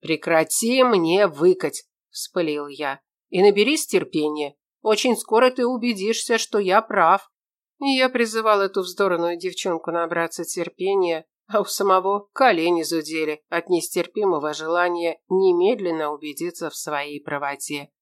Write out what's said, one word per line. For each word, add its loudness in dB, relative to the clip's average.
«Прекрати 0
мне 4
выкать», 2
вспылил -4
я. -8
«И 0
наберись 4
терпения. -2
Очень 2
скоро 2
ты -2
убедишься, -2
что -2
я 2
прав». 2
И 2
я 4
призывал 2
эту 0
вздорную 0
девчонку -4
набраться -2
терпения, -2
а 0
у 0
самого 0
колени 2
зудели -4
от -4
нестерпимого -2
желания -2
немедленно 0
убедиться -10
в -12
своей -8
правоте. -8